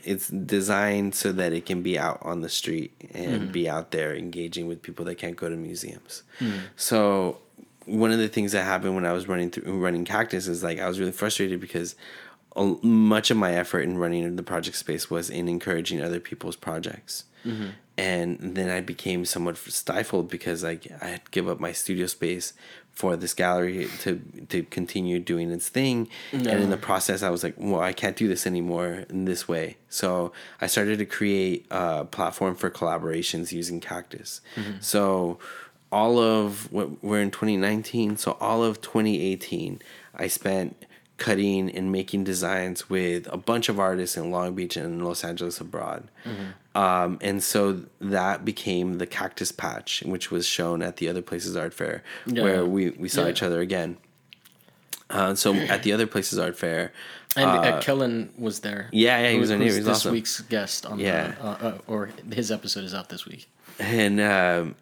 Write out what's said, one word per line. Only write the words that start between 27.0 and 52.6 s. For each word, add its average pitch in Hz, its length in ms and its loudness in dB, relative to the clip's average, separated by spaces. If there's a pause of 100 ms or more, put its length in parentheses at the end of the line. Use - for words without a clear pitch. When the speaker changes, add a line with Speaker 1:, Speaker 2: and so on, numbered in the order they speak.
Speaker 1:
I 92 60 2
was 85 120 0
like, 87 140 -4
"Well, 95 240 0
I 92 120 2
can't 95 240 -2
do 110 120 2
this 92 180 0
anymore 87 640 -2
in 92 140 -2
this 90 240 -2
way." 80 280 -4 (120)
So 90 420 0 (300)
I 95 80 -2
started 104 320 2
to 104 40 0
create 95 680 0
a 82 320 0
platform 90 500 -2
for 90 160 -2
collaborations 82 800 -2
using 85 300 -4
Cactus. - 600 -10 (140)
Speaker 2:
Mm-hmm. 104 260 -6
Speaker 1:
So 95 580 2 (520)
all 113 300 6
of, 107 520 2
what, 76 300 -2
we're 104 180 2
in 98 120 2
twenty 107 240 2
nineteen, 107 600 0
so - 240 0
all 113 220 4
of 110 180 2
twenty 107 420 2
eighteen, 95 580 -4 (340)
I - 140 -4
spent 95 560 -2 (320)
cutting 98 540 2
and 95 220 -2
making 95 320 0
designs 92 640 -2
with 87 420 0
a - 40 -6
bunch 113 320 0
of 104 100 0
artists 92 380 0
in 82 160 -4
Long 90 220 0
Beach 90 220 -4
and 85 280 -4
Los 87 180 -4
Angeles 85 380 -6
abroad. 82 480 -8 (160)
Speaker 2:
Mm-hmm. 98 520 -10
Speaker 1:
Um, 90 440 4
and 98 200 0
so 98 420 2 (180)
that 95 440 0
became 90 540 0
the 90 80 -2
Cactus - 460 -4
Patch, - 500 -6
which 90 300 -4
was 87 120 0
shown 85 380 0
at 87 140 -4
the 82 120 -2
Other 90 140 -2
Places 87 340 -6
Art 82 160 -4
Fair, 78 300 -6 (240)
Speaker 2:
Yeah. 117 160 0
Speaker 1:
where 92 240 4